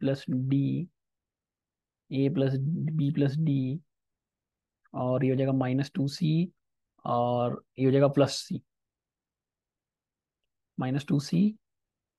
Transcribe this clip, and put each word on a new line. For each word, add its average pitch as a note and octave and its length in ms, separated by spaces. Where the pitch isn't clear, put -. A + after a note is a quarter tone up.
प्लस C3+ 300
डी, C3+ 580
ए C3+ 200
प्लस C3+ 280
बी D3 540
प्लस C#3+ 260
डी, C#3 420
और B2+ 300
ये C3 60
हो B2+ 60
जाएगा C3+ 180
माइनस C3 400
टू C#3 140
सी, D#3+ 440
और B2 580
ये C3 60
हो C3 60
जाएगा C#3 200
प्लस C#3 280
सी, - 240
माइनस C3 280
टू C#3+ 140
सी, E3+ 220